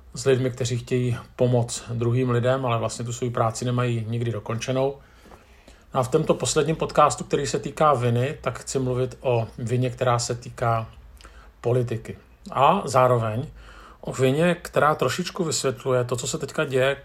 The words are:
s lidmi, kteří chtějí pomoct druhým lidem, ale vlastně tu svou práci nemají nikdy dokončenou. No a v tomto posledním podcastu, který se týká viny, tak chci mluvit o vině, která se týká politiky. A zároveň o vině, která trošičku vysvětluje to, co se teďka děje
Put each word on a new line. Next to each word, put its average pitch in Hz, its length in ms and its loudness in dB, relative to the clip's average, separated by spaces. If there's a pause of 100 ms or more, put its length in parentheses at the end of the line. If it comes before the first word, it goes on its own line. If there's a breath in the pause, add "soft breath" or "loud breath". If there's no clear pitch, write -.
(140 loud breath)
s 117 100 -10
lidmi, 127 260 4
kteří 120 280 -4
chtějí 123 400 -2 (180)
pomoct 123 520 2
druhým 120 420 0
lidem, 127 360 0
ale 117 120 0
vlastně 110 260 -4
tu 120 80 -6
svou 120 180 -4
práci 117 340 -2
nemají 123 440 -2
nikdy 117 240 -2
dokončenou. 131 640 -2 (960 loud breath)
No 139 60 4
a - 20 2
v 120 60 0
tomto 156 260 2
posledním 156 420 0
podcastu, 147 480 4
který 139 220 0
se 139 120 -2
týká 147 360 2
viny, 123 460 0
tak 127 180 -6
chci - 200 -6
mluvit 127 420 -2
o 120 280 2 (100)
vině, 123 320 0
která 123 280 0
se 120 160 -2
týká 117 520 -2 (720 loud breath)
politiky. 120 580 -2 (320)
A 151 340 4
zároveň 123 640 2 (540 loud breath)
o - 120 -10
vině, 143 500 2
která 147 320 2
trošičku 151 500 -2
vysvětluje 127 600 0
to, 123 120 -2
co 131 100 -8
se 156 120 -4
teďka 151 260 -4
děje 131 400 0